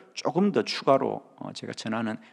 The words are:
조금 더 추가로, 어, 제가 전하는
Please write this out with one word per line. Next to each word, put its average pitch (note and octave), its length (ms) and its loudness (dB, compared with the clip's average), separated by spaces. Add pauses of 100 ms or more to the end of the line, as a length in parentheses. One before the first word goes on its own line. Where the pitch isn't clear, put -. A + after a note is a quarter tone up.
(160)
조금 F#3 360 2
더 A#2+ 120 2
추가로, B2+ 580 2 (160)
어, - 160 -10
제가 - 200 -10
전하는 A2 440 -4 (160)